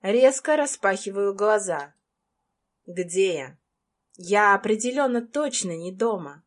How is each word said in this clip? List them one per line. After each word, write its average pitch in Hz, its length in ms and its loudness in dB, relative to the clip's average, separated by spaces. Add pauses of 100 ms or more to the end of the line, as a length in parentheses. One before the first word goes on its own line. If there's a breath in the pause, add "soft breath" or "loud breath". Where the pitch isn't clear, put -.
Резко 262 540 2
распахиваю 196 800 -2
глаза. 196 580 -2 (880)
Где 180 500 -2
я? 135 240 -10 (580)
Я 202 400 4
определённо 240 680 0
точно 240 520 -4
не 175 160 -10
дома. 190 540 -4